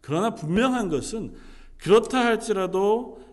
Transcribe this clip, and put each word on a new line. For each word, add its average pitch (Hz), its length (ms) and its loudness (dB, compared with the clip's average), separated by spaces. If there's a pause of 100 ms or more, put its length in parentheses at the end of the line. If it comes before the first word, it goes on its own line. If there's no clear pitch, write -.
그러나 185 340 -2
분명한 220 540 0
것은, 156 460 -6 (420)
그렇다 226 480 4
할지라도 214 960 0 (100)